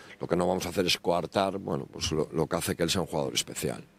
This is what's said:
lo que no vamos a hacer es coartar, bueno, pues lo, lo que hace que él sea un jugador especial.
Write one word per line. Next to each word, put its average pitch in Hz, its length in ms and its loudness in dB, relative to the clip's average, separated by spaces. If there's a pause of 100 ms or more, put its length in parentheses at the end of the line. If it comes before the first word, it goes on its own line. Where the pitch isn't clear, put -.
(220)
lo - 60 -6
que 85 100 2
no 87 100 4
vamos 185 200 2
a - 20 -2
hacer 90 160 2
es 82 140 2
coartar, 95 580 2
bueno, 95 340 -2
pues - 220 -2
lo, 78 180 0
lo 78 160 2
que 85 80 -2
hace 87 200 0
que 85 80 0
él 85 60 0
sea 95 120 2
un 78 60 -2
jugador 69 260 -2
especial. - 500 -4 (160)